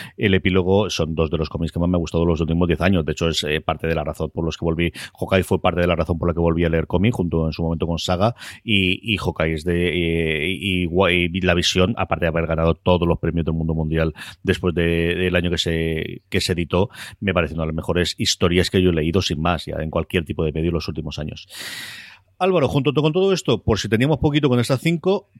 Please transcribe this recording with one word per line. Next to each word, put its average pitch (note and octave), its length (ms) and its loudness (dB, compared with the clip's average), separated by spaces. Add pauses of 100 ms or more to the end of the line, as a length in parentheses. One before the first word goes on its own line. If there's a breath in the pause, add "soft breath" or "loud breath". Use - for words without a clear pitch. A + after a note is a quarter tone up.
(180 loud breath)
el G2+ 160 2
epílogo, F#2+ 560 2
son D#2+ 240 -2
dos D#2 160 0
de E2 80 -2
los D#2 120 -2
cómics D#2+ 220 -4
que - 80 -6
más E2+ 100 2
me F2+ 80 2
ha - 20 2
gustado E2 260 0
los E2+ 160 2
últimos E2+ 260 0
diez E2+ 140 2
años. F2 240 2
De D2+ 60 -4
hecho, E2 160 -2
es, D#2+ 160 -2
eh, D2+ 180 -2
parte D#2+ 240 -4
de E2 80 0
la D#2 100 -2
razón D#2 300 -6
por E2 100 -4
los E2 140 -4
que - 80 -6
volví, E2 260 0 (280 loud breath)
Hawkeye F#2+ 240 2
fue F#2 180 0
parte F2 200 2
de F2 60 2
la F2 80 2
razón E2 220 -2
por E2+ 120 -2
la E2+ 40 -2
que E2 60 -4
volví E2+ 240 2
a E2 60 2
leer D#2+ 180 0
cómic, G2 260 2
junto E2 320 0
en D#2+ 80 -2
su - 80 -6
momento E2 240 -2
con E2 140 -4
Saga, F#2 340 0 (300 loud breath)
y, G2 500 2
y F#2+ 40 -2
Hawkeye D#2+ 360 -2
es D#2 100 -6
de, F2 260 0
eh, E2 600 0
y, F2+ 360 -2
y, D#2+ 40 -2 (420)
y F#2 100 -4
la F2+ 120 4
visión, F2+ 440 2
aparte E2+ 280 -2
de E2 40 2
haber E2 180 -2
ganado E2 260 2
todos F2 340 2
los E2 120 0
premios E2 260 -2
del D#2+ 80 -2
mundo D#2+ 220 -2
mundial D#2+ 400 -2 (260 loud breath)
después F2+ 320 0
de, E2+ 520 0
del F2+ 100 0
año F2 160 2
que F2 60 -2
se, E2 720 -2
que G2 100 0
se F#2 140 -2
editó, F2 360 0 (300 loud breath)
me F#2+ 140 0
parece E2 220 0
una D#2+ 80 -2
de D#2+ 40 -2
las D#2 80 -4
mejores E2+ 420 0
historias F2 520 2
que F#2+ 120 2
yo F#2 100 4
he - 20 2
leído, E2 280 2
sin D2+ 200 -2
más, E2+ 240 -2
ya D2 140 -8
en D#2 100 -6
cualquier E2 340 0
tipo D#2+ 220 -4
de D2+ 80 -2
medio D#2+ 160 0
en F2 60 -2
los D#2 120 -4
últimos D2 320 -8
años. - 300 -10 (920 loud breath)
Álvaro, F3+ 300 2
junto C#3 240 0
to-, D3 80 2
con D#3 100 2
todo F#3 220 2
esto, C#3+ 300 0
por G#2+ 160 2
si G#2 100 -4
teníamos C3 300 2
poquito D3 280 2
con B2 140 4
estas B2 180 0
cinco, E3+ 500 0 (100)